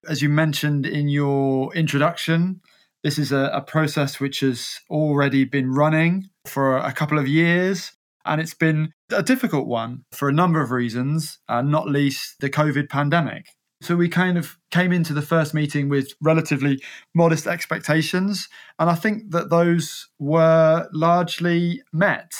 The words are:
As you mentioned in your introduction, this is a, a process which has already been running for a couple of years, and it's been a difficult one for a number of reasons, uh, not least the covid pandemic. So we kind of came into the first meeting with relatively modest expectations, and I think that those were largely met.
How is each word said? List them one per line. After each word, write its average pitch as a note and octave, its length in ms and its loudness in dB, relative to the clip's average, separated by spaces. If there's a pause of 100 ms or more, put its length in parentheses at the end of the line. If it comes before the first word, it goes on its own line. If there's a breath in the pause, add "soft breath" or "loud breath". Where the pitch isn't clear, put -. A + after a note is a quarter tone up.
As D3 140 -4
you D3 80 2
mentioned D3 560 0
in D3 240 -2
your C#3 640 0
introduction, E3 880 0 (420 soft breath)
this D3 140 -2
is C#3 140 -2
a, C3+ 220 0
a - 80 -2
process D3+ 580 -2
which C#3 220 -4
has C3 380 -2 (120)
already C#3+ 540 2
been C3 260 -2
running D#3+ 580 2 (160)
for C3+ 320 0
a C3+ 140 -4
couple D3+ 260 -2
of C#3 100 0
years, F3 680 0 (300)
and D3+ 160 -2
it's D#3+ 140 -8
been D#3 400 0 (180)
a G3+ 120 0
difficult B3+ 420 0
one A#2+ 460 -6
for C#3+ 180 -2
a C#3 40 2
number E3 280 2
of B2 80 -2
reasons, B2+ 800 -4
uh, A#2+ 160 -2
not D3 240 0
least C#3+ 520 -2
the C#3 120 -4
covid D3 360 0
pandemic. D3 600 -2 (320)
So - 160 -2
we F3 140 2
kind F3+ 300 2
of - 180 -8 (140)
came F3 200 2
into E3 220 0
the D3 80 -2
first D3+ 320 0
meeting D3 340 -2
with C#3 320 0
relatively D3+ 640 0 (320 loud breath)
modest E3 320 2
expectations, F3 1040 -2 (300 loud breath)
and E3 100 2
I E3+ 60 2
think G#3+ 340 -4
that E3 220 -2
those E3+ 680 2
were D#3+ 760 4
largely E3+ 880 0 (100)
met. E3 460 0